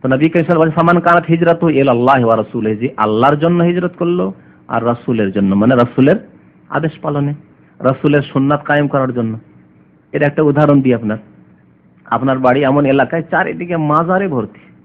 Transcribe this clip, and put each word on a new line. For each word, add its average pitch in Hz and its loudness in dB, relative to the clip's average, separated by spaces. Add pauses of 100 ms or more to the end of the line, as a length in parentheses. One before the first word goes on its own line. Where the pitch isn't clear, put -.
তো 131 -4
নবী 139 2
করিম 160 0
সাল্লাল্লাহু - -8
আলাইহি - -
ওয়াসাল্লাম 170 2
বলেন, 160 2
"ফামান 170 2
কানাত 170 2
হিজরাতু 165 2
ইলাল্লাহি 131 2
ওয়া 113 2
রাসূলিহি", 110 -4
যে 117 -4
আল্লাহর 113 2
জন্য 170 2
হিজরত 175 -2
করলো 180 -2 (340)
আর 113 -4
রাসূলের 117 -2
জন্য, 98 0
মানে 113 2
রাসূলের 135 2 (540)
আদেশ 147 -4 (100)
পালনে, 143 -4 (460)
রাসূলের 143 0
সুন্নাত 143 -2
কায়েম 147 0
করার 131 -2
জন্য। 113 -6 (720)
এর 147 -4
একটা 147 0
উদাহরণ 143 4
দিই 127 2
আপনার। 107 -4 (880)
আপনার 131 -2
বাড়ি 131 2
এমন 139 2
এলাকায় 143 0
চারিদিকে 175 -4
মাজারে 165 -2
ভর্তি 123 -6 (240)